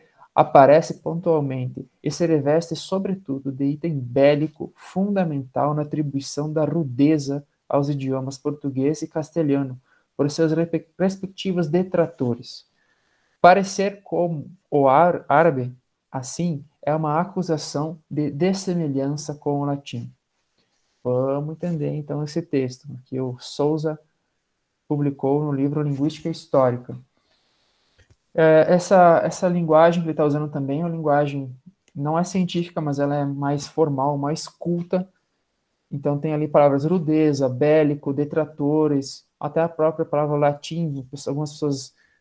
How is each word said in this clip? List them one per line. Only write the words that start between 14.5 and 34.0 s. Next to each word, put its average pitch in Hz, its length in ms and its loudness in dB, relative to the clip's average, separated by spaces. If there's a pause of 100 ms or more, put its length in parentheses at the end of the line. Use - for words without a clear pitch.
o 139 180 4
ar-, 156 420 6
árabe, 131 440 4 (380)
assim, 139 540 -6 (180)
é 147 120 0
uma 156 240 0
acusação 170 800 -4 (100)
de 147 220 -2
dessemelhança 151 1040 -2
com 143 240 -4
o 143 60 -2
latim. 127 440 -6 (960)
Vamos 135 520 -2
entender, 156 400 -4
então, 147 280 -6
esse 151 180 -4
texto 135 460 -4 (180)
que 131 140 -6
o 123 200 -4
Souza 156 600 -2 (880)
publicou 143 560 0
no 147 80 -2
livro 143 300 -2
Linguística 147 480 -4
Histórica. 127 680 0 (1400)
É, 160 360 6
essa, 175 540 6
essa 170 240 -2
linguagem 170 540 4
que 165 60 -4
ele 156 80 -2
tá 156 80 0
usando 147 260 0
também 143 320 -4
é 175 40 -2
uma 165 100 -4
linguagem, 143 580 0 (400)
não 151 240 -4
é 175 60 2
científica, 175 560 -4
mas 143 200 -2
ela 143 160 0
é 143 100 -2
mais 143 420 -4
formal, 143 500 0